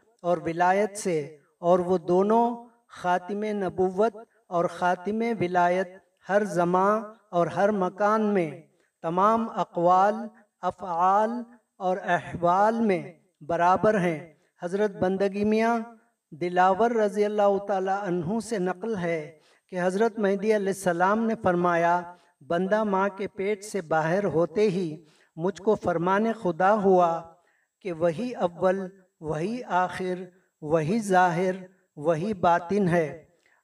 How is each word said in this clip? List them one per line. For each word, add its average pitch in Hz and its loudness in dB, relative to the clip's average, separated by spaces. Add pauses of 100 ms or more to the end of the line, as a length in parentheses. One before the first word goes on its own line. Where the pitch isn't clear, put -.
(220)
اور 170 0
ولایت 180 0
سے، 156 -4 (220)
اور 180 4
وہ 180 0
دونوں 226 2 (220)
خاتم 180 -4
نبوت 190 0 (320)
اور 170 0
خاتم 185 -2 (160)
ولایت 180 0 (420)
ہر 208 4
زمان 185 2 (300)
اور 175 2
ہر 190 2
مکان 208 0
میں 180 -2 (400)
تمام 208 2
اقوال، 185 2 (460)
افعال 185 0 (480)
اور 185 -2
احوال 180 0
میں 190 -2 (280)
برابر 185 2
ہیں۔ 165 -4 (300)
حضرت 196 -2
بندگی 190 -2
میاں 226 2 (520)
دلاور 185 2
رضی 208 2
اللہ 202 2 (100)
تعالیٰ 196 -2
عنہ 180 -2
سے 214 -6
نقل 185 -4
ہے 160 -6 (300)
کہ 185 -6
حضرت 202 0
مہدی 202 2
علیہ 196 0
السلام 190 0
نے 226 0 (100)
فرمایا، 175 2 (460)
"بندہ 190 0
ماں 196 0
کے 196 -10
پیٹ 196 -6
سے 208 -8
باہر 160 0
ہوتے 170 0
ہی 175 -2 (320)
مجھ 180 -6
کو 208 2
فرمان 180 0 (160)
خدا 185 2
ہوا 180 4 (600)
کہ 196 -8
وہی 170 -2
اول، 185 -2 (340)
وہی 165 -6
آخر، 180 -2 (380)
وہی 160 0
ظاہر، 185 2 (440)
وہی 165 -2
باطن 175 2
ہے۔" 160 0 (380)